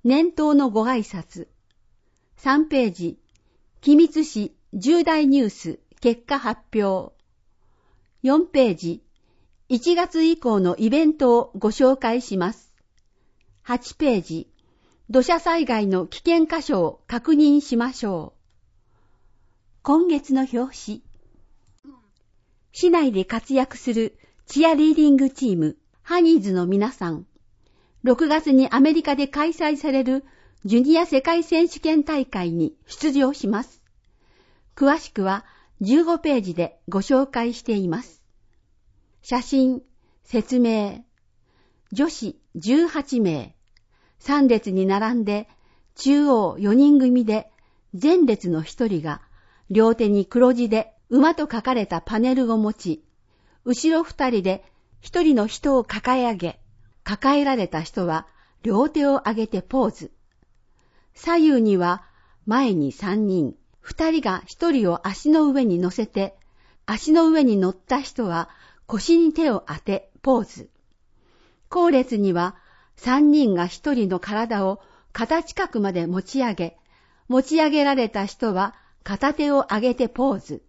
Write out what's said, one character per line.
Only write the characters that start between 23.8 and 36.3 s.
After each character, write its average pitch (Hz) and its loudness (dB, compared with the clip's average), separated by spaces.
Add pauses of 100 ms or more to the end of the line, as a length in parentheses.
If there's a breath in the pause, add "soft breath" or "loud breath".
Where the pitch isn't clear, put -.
る 220 -4 (280)
チ 320 2
ア 330 4
リ 302 4
ー 294 2
デ 311 2
ィ 294 6
ン - 6
グ 269 2
チ 262 -6
ー 180 -2
ム、 156 -2 (260)
ハ 349 -2
ニ 330 6
ー 262 4
ズ 196 -4
の 180 -2
皆 202 0
さ - -10
ん。 160 -10 (760)
六 262 2
月 311 0
に 262 4
ア 240 0
メ 302 6
リ 320 2
カ 285 -2
で 277 -2
開 294 -4
催 302 -2
さ 302 -4
れ 269 0
る 262 -2 (380 soft breath)
ジ 208 2
ュ 254 4
ニ 320 4
ア 349 0
世 285 0
界 339 0
選 330 2
手 - -10
権 311 0
大 294 -4
会 180 -6
に 165 -2 (100)
出 - -4
場 269 0
し 233 -6
ま 220 -2
す。 - -18 (920)
詳 285 2
し - -16
く 202 -6
は 196 -4 (360 soft breath)
十 262 2
五 330 -2
ペ 285 0